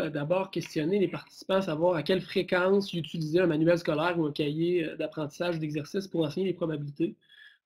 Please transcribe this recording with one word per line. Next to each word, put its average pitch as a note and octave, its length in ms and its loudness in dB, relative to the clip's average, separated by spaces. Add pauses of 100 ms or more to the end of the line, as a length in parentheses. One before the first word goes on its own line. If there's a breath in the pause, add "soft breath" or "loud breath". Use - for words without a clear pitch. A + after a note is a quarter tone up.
euh, D#3 60 -2
d'abord E3 400 0
questionné E3 480 0
les F3+ 100 4
participants - 480 -4
à F#3+ 60 4
savoir E3+ 340 2
à D3+ 60 0
quelle F#3 200 2
fréquence F#3+ 720 2
ils F3 80 -2
utilisaient D#3+ 400 0
un F#3 60 4
manuel D#3+ 300 4
scolaire E3+ 420 0
ou D#3 80 2
un D3 60 -2
cahier, D#3+ 520 0
euh, D#3 120 -6
d'apprentissage D#3 600 -4
ou - 20 -4
d'exercice D#3 480 -4
pour E3 180 0
enseigner F#3 220 -2
les F3+ 80 -2
probabilités. D#3 600 -4 (500 soft breath)